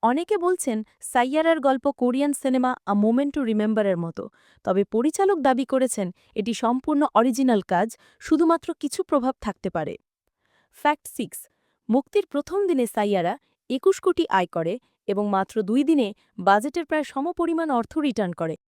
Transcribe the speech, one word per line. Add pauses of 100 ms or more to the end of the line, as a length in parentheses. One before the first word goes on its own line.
অনেকে
বলছেন (180)
সাইয়ারার
গল্প
কোরিয়ান
সিনেমা (140)
A
Moment
to
Remember-এর
মতো, (400)
তবে
পরিচালক
দাবি
করেছেন (280)
এটি
সম্পূর্ণ (120)
অরিজিনাল
কাজ, (220)
শুধুমাত্র
কিছু
প্রভাব
থাকতে
পারে। (760)
ফ্যাক্ট
সিক্স, (500)
মুক্তির
প্রথম
দিনে
সাইয়ারা (320)
একুশ
কোটি
আয়
করে (280)
এবং
মাত্র
দুই
দিনে (260)
বাজেটের
প্রায়
সমপরিমাণ
অর্থ
রিটার্ন
করে। (140)